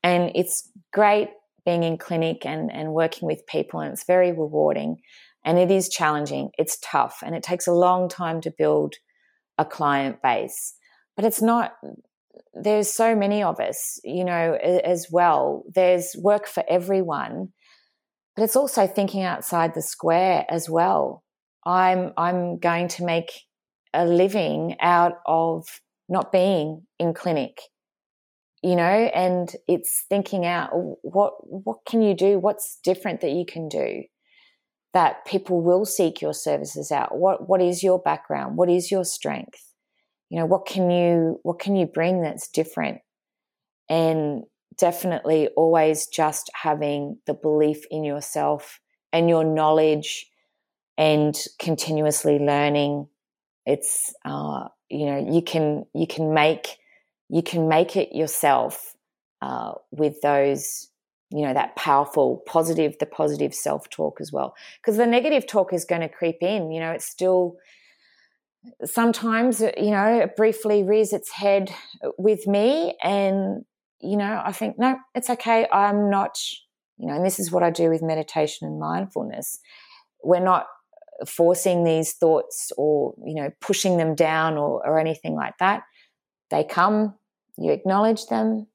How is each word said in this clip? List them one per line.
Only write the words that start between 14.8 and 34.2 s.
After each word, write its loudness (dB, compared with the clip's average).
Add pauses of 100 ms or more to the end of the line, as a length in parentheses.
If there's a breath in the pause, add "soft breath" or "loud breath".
as -2
well. 2 (100)
There's 2
work 2
for -4
everyone, -2 (840 soft breath)
but -2
it's 0
also 2
thinking -2
outside -2
the -4
square 2
as -4
well. 2 (440)
I'm, 2
I'm -2
going 0
to -6
make -2 (640)
a 2
living 2
out 4 (120)
of 0 (420)
not -2
being 2 (120)
in 0
clinic, -4 (1000)
you 2
know, 2
and 2 (120)
it's -2
thinking -2
out -4 (320)
what, 0
what -10
can 0
you 4
do? 4
What's -4
different -2
that -2
you -2
can -10
do -6 (920 soft breath)